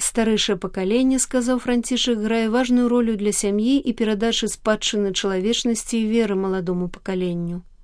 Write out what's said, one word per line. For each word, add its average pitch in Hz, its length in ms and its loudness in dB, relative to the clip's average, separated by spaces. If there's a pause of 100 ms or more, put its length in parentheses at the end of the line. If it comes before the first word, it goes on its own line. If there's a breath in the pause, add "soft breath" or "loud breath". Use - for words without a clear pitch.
«Старэйшае 220 560 0
пакаленне, — 233 680 0
сказаў 247 360 0
Францішак, — 240 640 0
грае 226 240 0
важную 247 400 2
ролю 233 320 2
для 202 160 0
сям'і 214 400 2
і 269 160 0
перадачы 220 560 0
спадчыны 208 640 -2
чалавечнасці 220 880 -2
і 220 80 0
веры 220 240 2
маладому 190 560 -2
пакаленню». 175 720 -4 (240)